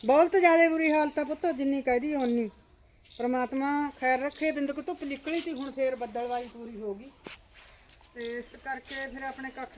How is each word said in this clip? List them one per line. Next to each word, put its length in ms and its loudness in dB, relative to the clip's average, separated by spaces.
ਬਹੁਤ 300 6
ਜ਼ਿਆਦਾ 340 8
ਬੁਰੀ 220 2
ਹਾਲਤ 280 2
ਆ 40 0
ਪੁੱਤ, 220 -4
ਜਿੰਨੀ 360 0
ਕਹਿ 180 2
ਦਈਏ 160 -2
ਓਨੀ। 340 0
ਪ੍ਰਮਾਤਮਾ 840 0
ਖੈਰ 200 2
ਰੱਖੇ, 320 -2
ਬਿੰਦਕ 340 -4
ਧੁੱਪ 180 -8
ਨਿਕਲੀ 360 -4
ਤੀ, 140 -6
ਹੁਣ 180 -8
ਫੇਰ 240 -2
ਬੱਦਲਵਾਈ 520 -6
ਪੂਰੀ 340 -14
ਹੋ 120 -6
ਗਈ। 160 -14
ਤੇ 100 -10
ਇਸ 260 -14
ਕਰਕੇ 440 -8
ਫਿਰ 160 -12
ਆਪਣੇ 260 -8
ਕੱਖ 280 -14